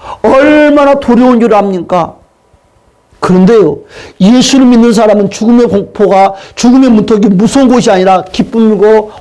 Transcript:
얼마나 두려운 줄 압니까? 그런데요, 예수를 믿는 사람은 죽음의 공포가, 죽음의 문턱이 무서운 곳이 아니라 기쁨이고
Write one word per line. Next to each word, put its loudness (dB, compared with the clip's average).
얼마나 2
두려운 0
줄 0
압니까? -4
그런데요, 0
예수를 2
믿는 2
사람은 0
죽음의 0
공포가, -2
죽음의 2
문턱이 0
무서운 0
곳이 0
아니라 0
기쁨이고 -2